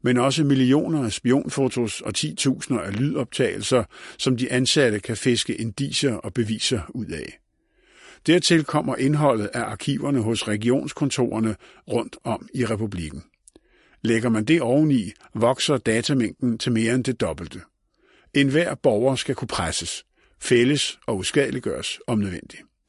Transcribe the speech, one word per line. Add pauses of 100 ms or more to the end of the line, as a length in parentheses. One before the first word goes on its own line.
men
også
millioner
af
spionfotos
og
titusinder
af
lydoptagelser, (340)
som
de
ansatte
kan
fiske
indicier
og
beviser
ud
af. (880)
Dertil
kommer
indholdet
af
arkiverne
hos
regionskontorerne (320)
rundt
om
i
republikken. (800)
Lægger
man
det
oveni, (220)
vokser
datamængden
til
mere
end
det
dobbelte. (720)
Enhver
borger
skal
kunne
presses, (360)
fældes
og
uskadeliggøres
om
nødvendigt. (260)